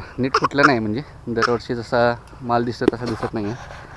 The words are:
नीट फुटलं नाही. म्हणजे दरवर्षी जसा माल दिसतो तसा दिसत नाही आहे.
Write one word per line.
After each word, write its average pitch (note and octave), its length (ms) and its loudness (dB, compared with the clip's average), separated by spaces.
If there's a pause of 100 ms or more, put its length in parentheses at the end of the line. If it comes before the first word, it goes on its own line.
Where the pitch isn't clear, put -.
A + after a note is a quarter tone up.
(180)
नीट B2+ 160 0
फुटलं - 320 2
नाही. C3 140 4
म्हणजे A2 220 -2 (260)
दरवर्षी A#2 480 0
जसा A#2+ 400 2 (260)
माल A#2+ 220 2
दिसतो B2 300 -2
तसा A#2 120 -6
दिसत A#2 280 -4
नाही G#2+ 120 -2
आहे. A2 100 -2 (420)